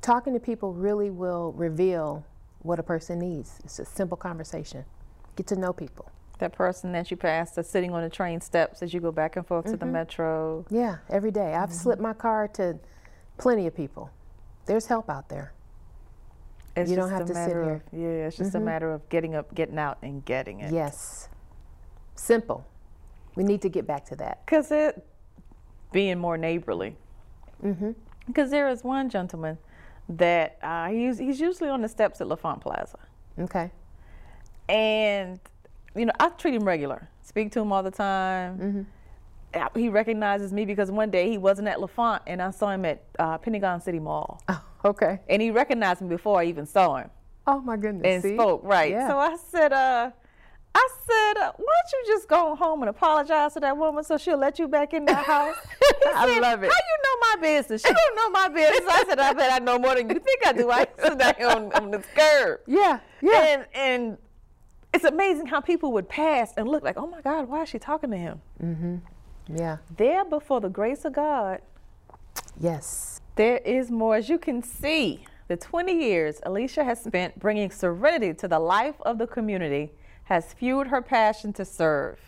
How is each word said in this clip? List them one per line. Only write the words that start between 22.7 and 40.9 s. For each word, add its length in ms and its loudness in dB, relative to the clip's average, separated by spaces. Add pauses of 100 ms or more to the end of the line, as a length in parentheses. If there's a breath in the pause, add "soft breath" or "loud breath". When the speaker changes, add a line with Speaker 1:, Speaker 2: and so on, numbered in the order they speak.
Speaker 1:
We 80 -2
need 180 0
to 80 0
get 160 -4
back 200 -6
to 120 -14
that. 300 -10
Speaker 2:
'Cause 240 2
it, 340 0 (880)
being 260 0
more 200 -2
neighborly. 600 -4 (680)
Speaker 1:
Mm-hmm. 280 -4 (420)
Speaker 2:
'Cause 160 2
there 180 2
is 160 -2
one 260 -2
gentleman 480 -6 (520 soft breath)
that, 520 2
uh, 280 -6
he's, 300 -2
he's 200 -4
usually 300 -2
on 120 -2
the 60 -2
steps 340 0
at 60 -6
LaFont 340 -6
Plaza. 360 -8 (420)
Speaker 1:
Okay. 320 -4 (960 soft breath)
Speaker 2:
And, 720 0 (560)
you 100 0
know, 140 2
I 100 4
treat 240 -2
him 100 0
regular. 460 -2 (120)
Speak 320 -4
to 80 0
him 100 0
all 120 2
the 80 -4
time. 640 -2
Speaker 1:
Mm-hmm. 240 -4 (800 soft breath)
Speaker 2:
Uh, 140 -4
he 140 0
recognizes 640 0
me 120 -2
because 260 -2